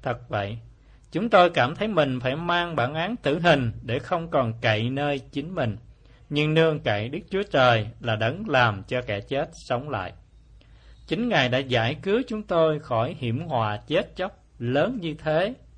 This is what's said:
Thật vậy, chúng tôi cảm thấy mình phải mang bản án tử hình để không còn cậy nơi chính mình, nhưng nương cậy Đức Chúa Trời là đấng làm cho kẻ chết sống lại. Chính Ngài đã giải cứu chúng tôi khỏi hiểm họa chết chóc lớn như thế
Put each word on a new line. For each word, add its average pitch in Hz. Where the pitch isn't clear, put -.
Thật -
vậy, 104
chúng 208
tôi 180
cảm 143
thấy 208
mình 147
phải 127
mang 175
bản 127
án 180
tử 156
hình 143
để 120
không 170
còn 127
cậy 110
nơi 143
chính 151
mình, 120
nhưng 151
nương 160
cậy 110
Đức 147
Chúa 196
Trời 120
là 117
đấng 110
làm 123
cho 127
kẻ 104
chết 139
sống 135
lại. 95
Chính 226
Ngài 143
đã 123
giải 123
cứu 196
chúng 214
tôi 160
khỏi 127
hiểm 120
họa 110
chết 165
chóc -
lớn 147
như 160
thế 160